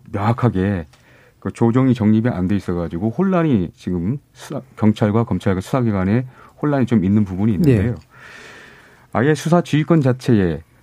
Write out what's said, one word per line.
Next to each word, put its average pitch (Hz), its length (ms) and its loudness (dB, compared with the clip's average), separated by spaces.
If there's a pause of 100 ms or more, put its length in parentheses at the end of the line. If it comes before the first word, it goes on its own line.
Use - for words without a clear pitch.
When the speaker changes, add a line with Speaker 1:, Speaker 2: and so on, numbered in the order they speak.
(120)
Speaker 1:
명확하게 101 760 0 (520)
그 98 120 -8
조정이 123 420 2
정립이 110 360 2
안 92 180 -4
돼 101 80 0
있어가지고 87 560 -4
혼란이 165 640 0
지금 92 420 -4 (160)
수사, - 280 -12 (160)
경찰과 107 480 2
검찰과 95 360 -2
수사기관에 110 640 -2 (340)
혼란이 139 280 0
좀 107 180 2
있는 104 180 2
부분이 98 300 -2
있는데요. 123 400 2
Speaker 2:
네. - 20 -6 (1160)
Speaker 1:
아예 139 220 2
수사 165 260 2
지휘권 156 400 2
자체에 110 600 0 (200)